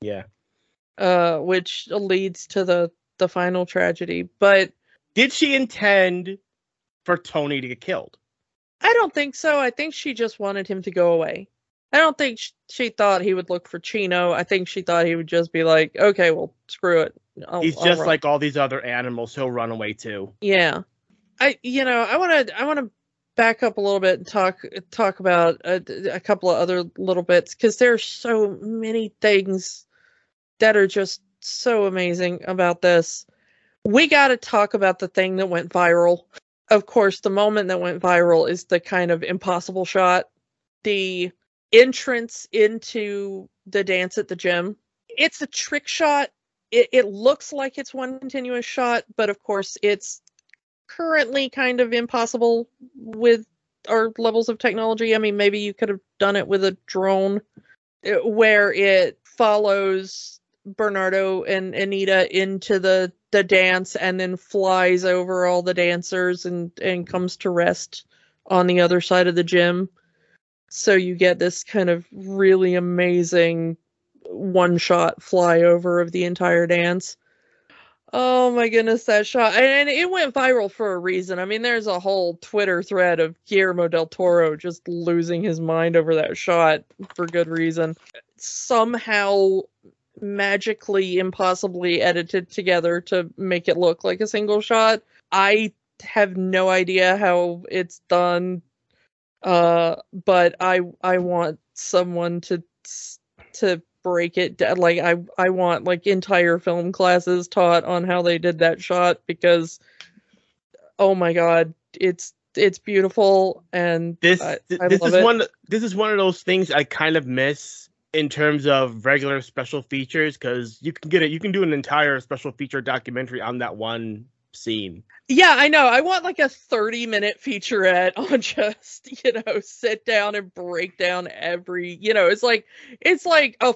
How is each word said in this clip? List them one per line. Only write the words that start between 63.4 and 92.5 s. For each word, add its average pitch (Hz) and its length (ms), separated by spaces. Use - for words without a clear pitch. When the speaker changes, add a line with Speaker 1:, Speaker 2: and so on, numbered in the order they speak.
Speaker 2:
dance 185 520
and 185 220
then 185 200
flies 185 640
over 180 400
all 180 160
the 180 140
dancers 180 720
and, 175 240
and 180 260
comes 180 300
to 190 140
rest 175 560
on 180 200
the 180 140
other 175 220
side 180 240
of 175 80
the 175 100
gym. 175 460
So - 240
you 180 220
get 180 220
this 175 260
kind 185 260
of 170 220
really 190 640
amazing 175 1040
one-shot 175 960
flyover 175 800
of 170 100
the 180 120
entire 175 420
dance. 175 520
Oh 254 400
my 233 200
goodness, 226 340
that 208 220
shot. 226 260
And, 233 120
and 277 260
it 330 200
went 330 240
viral 254 360
for 202 240
a 180 40
reason. 185 400
I 185 60
mean, 214 160
there's 233 260
a 180 140
whole 185 400
Twitter 190 420
thread 180 380
of 165 240
Guillermo 185 420
del 165 200
Toro 170 500
just 175 320
losing 170 540
his 165 180
mind 165 340
over 165 200
that 156 240
shot 165 460
for 175 120
good 170 220
reason. 165 480
Somehow 208 1200
magically, 202 960
impossibly 180 800
edited 175 500